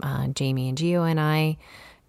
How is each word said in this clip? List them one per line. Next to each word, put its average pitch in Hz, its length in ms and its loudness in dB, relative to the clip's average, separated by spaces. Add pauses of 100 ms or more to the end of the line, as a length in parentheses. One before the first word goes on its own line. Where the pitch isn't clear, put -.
uh, 135 280 -2
Jamie 131 400 -2
and 131 80 -2
Gio 170 320 2
and 160 100 2
I 156 380 2 (520)